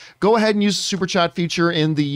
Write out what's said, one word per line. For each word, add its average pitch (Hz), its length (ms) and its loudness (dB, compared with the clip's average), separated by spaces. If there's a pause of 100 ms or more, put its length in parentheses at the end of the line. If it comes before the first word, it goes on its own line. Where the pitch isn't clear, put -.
(200)
go 208 160 4
ahead 220 200 2
and 208 60 0
use 202 140 0
the - 80 -6
super 185 220 -4
chat 170 280 0
feature 170 380 -2
in 156 240 0
the 147 100 0 (100)